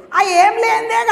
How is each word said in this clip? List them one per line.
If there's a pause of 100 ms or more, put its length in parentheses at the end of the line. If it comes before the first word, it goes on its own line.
(140)
ఆ
ఏం
లేనిదే